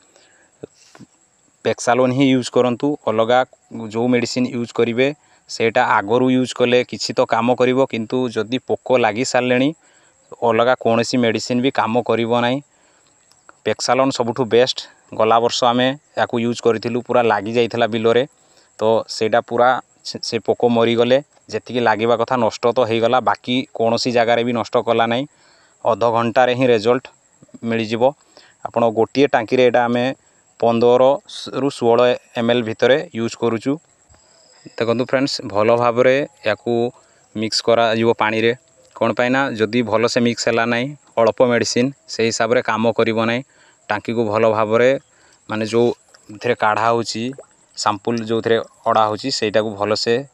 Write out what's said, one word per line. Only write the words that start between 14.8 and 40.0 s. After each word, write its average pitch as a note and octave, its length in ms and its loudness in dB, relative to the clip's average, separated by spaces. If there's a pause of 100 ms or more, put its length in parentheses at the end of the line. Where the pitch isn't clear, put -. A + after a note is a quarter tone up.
ଗଲା A2+ 260 2
ବର୍ଷ A#2 260 0
ଆମେ B2 220 2 (260)
ୟାକୁ A2+ 260 -4
ୟୁଜ୍ A#2 240 -4
କରିଥିଲୁ, A#2 400 -2
ପୁରା A#2+ 200 0
ଲାଗି G#2+ 300 0
ଯାଇଥିଲା A#2 360 0
ବିଲରେ। A2+ 360 2 (540)
ତ G#2+ 100 0 (160)
ସେଇଟା A2+ 360 0
ପୁରା A#2+ 280 0 (300)
ସେ, - 200 -14
ସେ - 200 -8
ପୋକ A2+ 300 0
ମରିଗଲେ, A#2 500 2 (300)
ଯେତିକି A2+ 320 -6
ଲାଗିବା A2+ 360 2
କଥା A#2 200 -2
ନଷ୍ଟ A2+ 300 -2
ତ A#2+ 160 2
ହେଇଗଲା, A2+ 380 2
ବାକି A#2 360 -4 (140)
କୌଣସି A2+ 400 -2
ଜାଗାରେ A#2 320 2
ବି B2 100 -4
ନଷ୍ଟ A#2 300 -2
କଲା A2+ 240 0
ନାହିଁ। A#2+ 180 -2 (600)
ଅଧଘଣ୍ଟାରେ A#2 680 0
ହିଁ C3 120 0
result A#2+ 380 2 (580)
ମିଳିଯିବ। A2+ 500 0 (520)
ଆପଣ A#2 260 0
ଗୋଟିଏ A2+ 360 2
ଟାଙ୍କିରେ B2+ 380 0
ଏଇଟା B2 180 4
ଆମେ A#2+ 220 -2 (560)
ପନ୍ଦରରୁ B2 1120 0
ଷୋହଳ A#2+ 380 2 (260)
ଏମ୍ A#2 160 -2
ଏଲ୍ A#2+ 120 0
ଭିତରେ A#2+ 360 2 (120)
ୟୁଜ୍ A#2 260 -6
କରୁଛୁ। A#2 420 -4 (880)
ଦେଖନ୍ତୁ A#2 380 -2
friends, C3+ 400 -2
ଭଲ G#2+ 320 2
ଭାବରେ A#2+ 380 2 (260)
ୟାକୁ A2+ 340 -2 (600)
mix A2 280 -4
କରାଯିବ A2+ 520 2
ପାଣିରେ। A2 380 0 (440)
କ'ଣ A2+ 160 0
ପାଇଁ B2 180 0
ନା, C3+ 200 0
ଯଦି A2 320 -2
ଭଲସେ A2+ 380 0